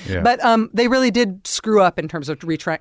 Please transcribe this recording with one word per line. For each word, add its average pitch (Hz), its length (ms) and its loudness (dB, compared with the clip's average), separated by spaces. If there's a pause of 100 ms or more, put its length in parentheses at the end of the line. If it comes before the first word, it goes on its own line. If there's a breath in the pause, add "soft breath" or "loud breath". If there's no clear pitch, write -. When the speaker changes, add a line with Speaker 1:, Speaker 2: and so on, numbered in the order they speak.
Speaker 1:
Yeah. 190 140 -4
Speaker 2:
But, 247 220 2
um, 226 300 2
they 233 140 2
really 254 240 2
did 196 360 -2
screw 214 340 2
up 180 160 2
in 156 100 -6
terms 147 220 -8
of 151 100 -8
retry-, 160 420 -6